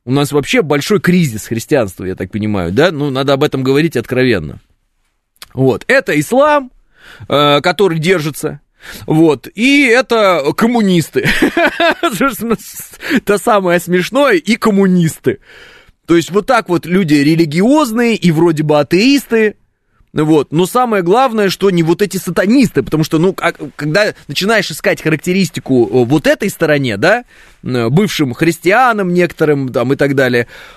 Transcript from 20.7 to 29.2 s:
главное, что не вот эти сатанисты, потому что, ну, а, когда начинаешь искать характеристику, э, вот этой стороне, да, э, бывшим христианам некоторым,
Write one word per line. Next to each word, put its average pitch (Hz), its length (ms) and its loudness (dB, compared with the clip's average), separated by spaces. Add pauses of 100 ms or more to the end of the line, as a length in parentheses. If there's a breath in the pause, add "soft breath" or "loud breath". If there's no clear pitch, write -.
главное, 214 480 0
что 185 180 -2
не 175 140 2
вот 170 180 0
эти 196 160 -2
сатанисты, 190 640 0
потому 156 220 -2
что, 160 140 -2
ну, 180 200 0
а, 170 140 -2 (240)
когда 160 380 -2 (120)
начинаешь 196 440 -2
искать 160 320 -4
характеристику, 160 840 0
э, 120 200 0
вот 151 200 0
этой 277 220 0
стороне, 143 480 -2
да, 196 280 0 (380 soft breath)
э, 120 280 -4
бывшим 156 420 0
христианам 190 800 -2
некоторым, 151 560 0